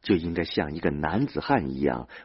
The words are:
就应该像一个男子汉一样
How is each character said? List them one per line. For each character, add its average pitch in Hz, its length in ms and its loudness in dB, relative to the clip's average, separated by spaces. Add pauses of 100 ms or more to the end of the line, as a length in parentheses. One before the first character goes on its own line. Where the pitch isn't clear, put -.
就 - 140 4
应 85 180 0
该 85 120 0
像 80 280 -2
一 82 60 -6
个 85 100 2
男 78 380 0
子 - 140 -4
汉 107 300 2
一 67 100 -4
样 64 260 0 (180)